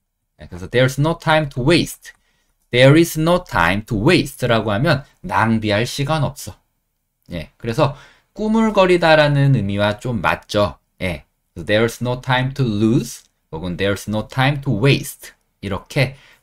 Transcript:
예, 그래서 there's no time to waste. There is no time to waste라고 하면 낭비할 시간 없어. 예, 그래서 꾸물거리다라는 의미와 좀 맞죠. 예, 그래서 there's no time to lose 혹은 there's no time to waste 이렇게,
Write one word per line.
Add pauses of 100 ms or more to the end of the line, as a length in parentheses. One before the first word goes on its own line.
(420)
예,
그래서
there's
no
time
to
waste. (580)
There
is
no
time
to
waste라고
하면 (180)
낭비할
시간
없어. (760)
예,
그래서 (380)
꾸물거리다라는
의미와
좀
맞죠. (240)
예, (280)
그래서
there's
no
time
to
lose (280)
혹은
there's
no
time
to
waste (300)
이렇게, (280)